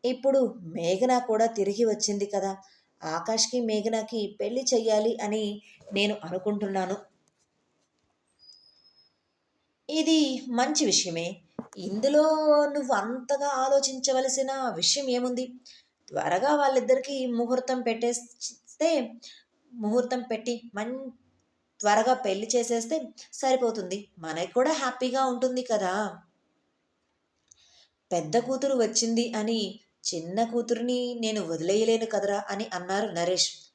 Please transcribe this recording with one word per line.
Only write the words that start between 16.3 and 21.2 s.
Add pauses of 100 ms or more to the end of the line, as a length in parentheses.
వాళ్ళిద్దరికీ
ముహూర్తం
పెట్టేస్తే, (600)
ముహూర్తం
పెట్టి
మం-, (680)